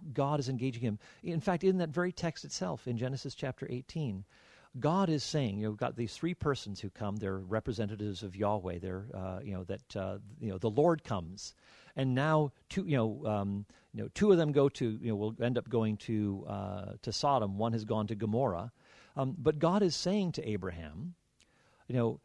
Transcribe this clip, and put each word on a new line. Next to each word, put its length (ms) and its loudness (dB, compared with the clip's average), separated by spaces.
God 260 2
is 80 -2
engaging 360 -2
him. 160 0
In 200 -2
fact, 240 0
in 140 6
that 100 0
very 240 0
text 320 -4
itself, 420 -6
in 100 0
Genesis 380 -4
chapter 340 -6
eighteen, 540 -4
God 300 4
is 140 2
saying, 340 0
you 60 -2
know, 80 0
we've 60 -6
got 200 -2
these 180 -4
three 180 -2
persons 460 -2
who 100 -6
come, 280 -4
they're 220 -2
representatives 840 -2
of 140 -8
Yahweh, 420 0
they're, 340 -6
uh, 300 -6
you 100 -6
know, 120 -4
that, 300 -8
uh, 220 -4
you 100 -4
know, 80 -4
the 120 2
Lord 340 4
comes. 500 -4
And 200 2
now 380 4
two, 180 -2
you 100 4
know, 300 0
um, 380 0
you 80 -6
know, 140 -6
two 160 6
of 80 10
them 120 4
go 180 6
to, 300 0
you 100 -2
know, 60 2
will 240 -2
end 200 2
up 100 -8
going 280 2
to, 520 -2
uh, 360 -6
to 80 -4
Sodom. 480 2
One 140 2
has 120 -2
gone 220 0
to 80 -4
Gomorrah. 560 0
Um, 220 -2
but 220 2
God 240 4
is 120 2
saying 360 0
to 180 -4
Abraham, 640 -6
you 80 -4
know, 300 2